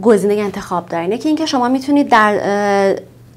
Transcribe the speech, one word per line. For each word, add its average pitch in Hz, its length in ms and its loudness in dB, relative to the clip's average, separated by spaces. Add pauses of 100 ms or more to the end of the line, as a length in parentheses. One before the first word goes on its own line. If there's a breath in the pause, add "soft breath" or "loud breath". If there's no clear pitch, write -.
گزینهٔ 208 360 2
انتخاب 190 480 -6
داره. 170 220 -6
یکی 254 200 -4
اینکه 311 180 -2
شما 247 220 -2
می‌تونید 277 400 0
در، 214 340 4
اه، 202 600 0 (340)